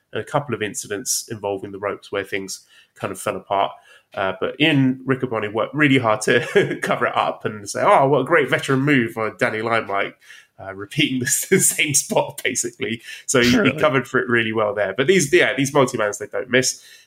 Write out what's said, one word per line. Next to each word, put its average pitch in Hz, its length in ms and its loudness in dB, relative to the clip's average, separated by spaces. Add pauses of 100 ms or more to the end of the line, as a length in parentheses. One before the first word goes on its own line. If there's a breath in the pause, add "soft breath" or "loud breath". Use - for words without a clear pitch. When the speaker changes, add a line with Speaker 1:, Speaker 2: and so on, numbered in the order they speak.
(120 soft breath)
Speaker 1:
and 110 100 -6
a - 40 -10
couple 139 300 -4
of 104 60 -6
incidents - 680 -6
involving 101 420 -6
the 98 80 -12
ropes 98 320 -8
where 98 120 -4
things 98 420 -10 (300 soft breath)
kind 104 160 -8
of 90 80 -12
fell 101 160 -4
apart. 98 360 -2 (440 soft breath)
Uh, 95 240 -2
but - 200 -4
Ian 135 460 2
Riccaboni 110 480 -2
worked 107 220 -2
really 139 240 4
hard 110 220 2
to 135 580 2
<laughs> - 20 -18
cover 120 240 0
it 110 100 -2
up - 300 -2
and 107 240 -10
say, 117 140 -4
"Oh, 151 240 6
what 135 140 4
a 135 40 -2
great 147 240 2
veteran 135 300 0
move," 131 400 2
on 107 180 -4
Danny 110 240 0
Limelight, 101 540 -2 (440 loud breath)
uh, 98 140 -12
repeating 127 460 -2
the, 123 60 -4
<laughs> - 260 -2
the 185 80 6
same 160 340 0
spot, - 500 -2
basically. 117 600 -6 (240 loud breath)
So 127 140 4
he, 120 100 6
he 247 60 4
Speaker 2:
Really? 196 220 2
Speaker 1:
covered 135 280 2
for 127 120 0
it 120 80 -2
really 113 240 2
well 107 220 0
there. 98 220 -2
But 135 100 0
these, 151 260 4
yeah, 135 240 4
these 135 160 0
multi-mans, 120 460 2
they 104 80 -10
don't - 240 -8
miss. 127 340 0 (240 loud breath)